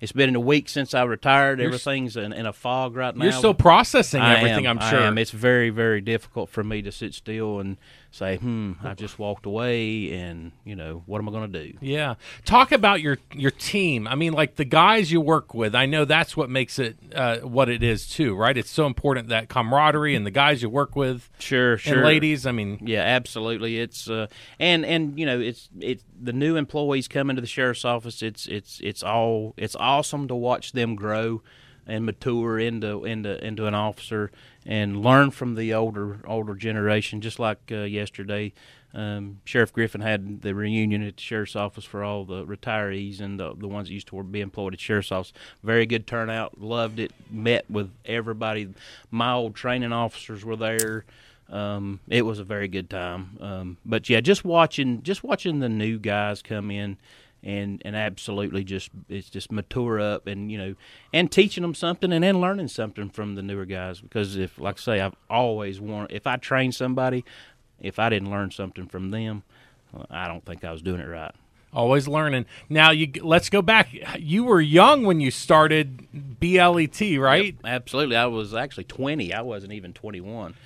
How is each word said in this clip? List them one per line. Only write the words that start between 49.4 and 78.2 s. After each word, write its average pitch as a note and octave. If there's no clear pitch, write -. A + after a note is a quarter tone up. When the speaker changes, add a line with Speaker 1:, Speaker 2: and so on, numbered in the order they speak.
Speaker 1:
training B2
officers A2
were A2+
there. A2
Um, G2+
it B2
was A2
a G2+
very G2+
good F#2
time. F#2
Um, F#2
but A2
yeah, A#2
just F#3+
watching, D3
just F#3
watching F#3+
the B2
new A2
guys G#2
come G#2
in G2+
and, G2+
and G2+
absolutely G2+
just, F#2+
it's G2
just -
mature A2+
up G#2
and, G2+
you G#2+
know, G2
and E3
teaching G3
them E3+
something F3+
and E3
then F#3+
learning F#3
something G#2
from G#2
the G2
newer G2
guys. F#2
Because G2+
if, F#2+
like G2
I -
say, G#2+
I've G2
always G#2+
want, G#2
if G#2
I B2+
train C3
somebody, B2+
if F#2+
I A2+
didn't G2
learn G2+
something F#2
from F#2+
them, A2
uh, -
I F2+
don't E2
think E2+
I E2+
was D#2+
doing F2
it C2+
right. D#2+
Speaker 2:
Always C3
learning. C#3+
Now, D#3
you, D#3
let's E3
go G3+
back. A3
You F3
were G3
young G3+
when F3+
you C3+
started D3
B F3+
L F3
E D#3
T, F#3
right? C#3
Speaker 1:
Yep, E3+
absolutely. B2
I A#2+